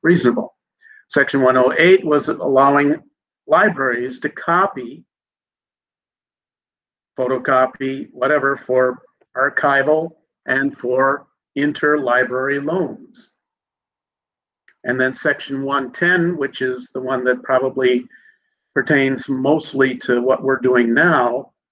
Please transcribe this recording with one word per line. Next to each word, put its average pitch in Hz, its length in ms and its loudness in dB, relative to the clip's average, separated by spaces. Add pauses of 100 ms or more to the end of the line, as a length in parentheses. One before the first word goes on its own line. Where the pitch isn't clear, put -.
reasonable. 151 540 2 (520)
Section 139 320 0
one 127 160 4
oh 127 220 4
eight 185 260 4
was 147 240 0
allowing 143 760 2 (440)
libraries 135 760 0
to 151 80 -4
copy, 165 800 -4 (2000)
photocopy, 131 920 -2
whatever, 135 440 -2
for 127 460 -2 (340)
archival 143 760 0 (340)
and 135 320 -4
for 135 480 -2 (320)
interlibrary 139 1040 0
loans. 156 680 -8 (1500)
And 127 140 -4
then 131 140 0
section 139 500 -6
one 135 300 -4
ten, 175 460 0
which 135 240 -6
is 127 320 -6
the 131 80 -8
one 127 220 -4
that 127 180 0
probably 127 640 0 (680)
pertains 135 540 0
mostly 131 680 0
to 120 240 0
what 131 200 0
we're 131 160 0
doing 123 360 2
now, 135 580 0 (200)